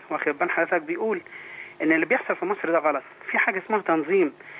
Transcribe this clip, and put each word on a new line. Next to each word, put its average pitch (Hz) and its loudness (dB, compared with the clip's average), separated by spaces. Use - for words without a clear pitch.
واخد 147 0
بال 175 0
حضرتك، 170 2
بيقول 175 -2
إن 320 4
اللي 320 4
بيحصل 240 0
في 185 -6
مصر 185 -2
ده 165 4
غلط، 147 0
في 226 0
حاجة 202 0
اسمها 214 0
تنظيم، 165 2